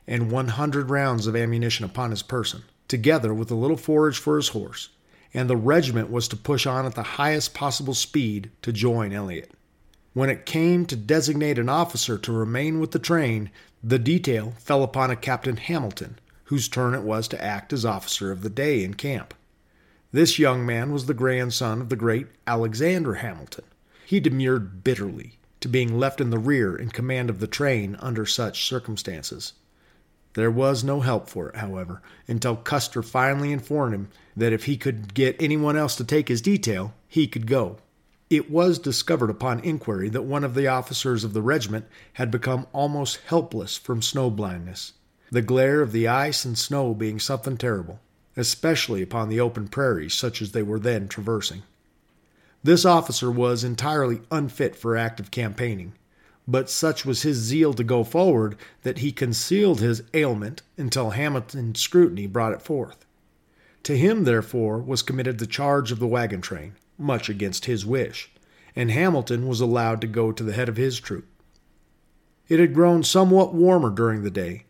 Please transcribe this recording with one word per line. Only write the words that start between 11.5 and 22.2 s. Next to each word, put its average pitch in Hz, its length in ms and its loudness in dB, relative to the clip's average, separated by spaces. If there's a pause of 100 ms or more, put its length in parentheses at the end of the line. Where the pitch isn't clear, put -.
an 117 100 0
officer 139 480 0
to 117 140 -6
remain 123 480 0
with 156 120 -2
the - 80 0
train, 117 520 0 (320)
the 123 160 2
detail 120 580 0
fell 139 240 0
upon 127 300 0
a 120 40 -2
Captain 123 420 -4
Hamilton, 117 600 -6 (280)
whose 139 220 -2
turn 123 260 0
it 127 100 -4
was 107 260 -2
to - 120 -8
act 101 300 -6
as 120 140 -2
officer 98 440 -4
of 95 120 -6
the 107 80 -6
day 135 340 0
in 95 100 -6
camp. 131 400 -6 (800)
This 156 260 4
young 127 280 4
man 120 260 0
was 139 140 -4
the 143 80 -2
grandson 123 640 0
of 123 80 -6
the 123 80 -2
great 117 320 0 (180)